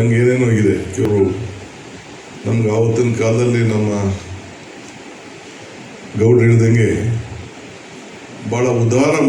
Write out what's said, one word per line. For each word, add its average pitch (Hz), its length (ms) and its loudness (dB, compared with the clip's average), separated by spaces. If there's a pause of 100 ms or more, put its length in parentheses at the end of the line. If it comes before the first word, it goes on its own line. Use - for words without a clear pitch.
ಹಂಗೆ 117 240 2
ಏನೇನೋ 127 260 4 (120)
ಇದೆ. 98 140 4 (220)
ಇವರು 101 240 2 (1200)
ನಮ್ಗೆ 110 300 2
ಆವತ್ತಿನ 117 360 2 (100)
ಕಾಲದಲ್ಲಿ 117 400 2 (120)
ನಮ್ಮ 107 160 0 (2250)
ಗೌಡ್ರು 117 260 6
ಹೇಳ್ದಂಗೆ 113 420 6 (1600)
ಭಾಳ 123 120 0 (200)
ಉದಾರ 127 280 2 (160)